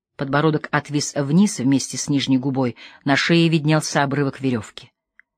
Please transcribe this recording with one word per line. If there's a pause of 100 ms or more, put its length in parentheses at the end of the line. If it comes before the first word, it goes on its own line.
(180)
Подбородок
отвис
вниз
вместе
с
нижней
губой, (300)
на
шее
виднелся
обрывок
веревки. (460)